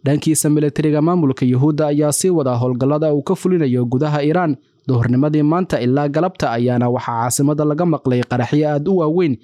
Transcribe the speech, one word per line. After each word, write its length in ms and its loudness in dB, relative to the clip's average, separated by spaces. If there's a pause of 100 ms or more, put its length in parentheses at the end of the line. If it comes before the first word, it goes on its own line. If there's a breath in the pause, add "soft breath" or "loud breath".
Dhankiisa, 460 0
militariga 500 0
maamulka 460 0
Yuhuudda 400 2
ayaa 260 0
sii 180 0
wada 300 0
howlgallada 540 0
uu 80 0
ka 120 -2
fulinayo 520 0
gudaha 360 0
Iran. 340 0 (320 soft breath)
Duhurnimadii 540 2
maanta 380 0
ilaa 280 0
galabta 440 -2
ayaana 380 0
waxaa 320 -4
caasimadda 420 0
laga 220 0
maqlay 340 0
qaraxyo 480 -2
aad 200 -2
u 100 2
waaweyn, 460 0